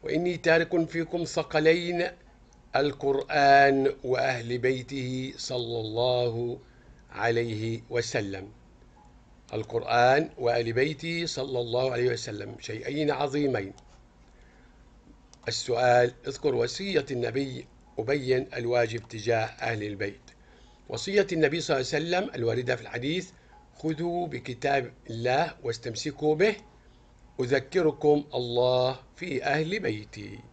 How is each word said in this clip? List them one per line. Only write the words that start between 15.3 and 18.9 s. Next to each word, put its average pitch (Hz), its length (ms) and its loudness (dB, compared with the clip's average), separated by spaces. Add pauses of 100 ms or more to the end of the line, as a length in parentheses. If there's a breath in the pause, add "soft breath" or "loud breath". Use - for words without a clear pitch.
السؤال: 123 680 4 (120)
اذكر 135 280 -2
وصية 139 560 -2
النبي، 123 560 -4 (320)
أبين 131 480 0 (100)
الواجب 117 520 0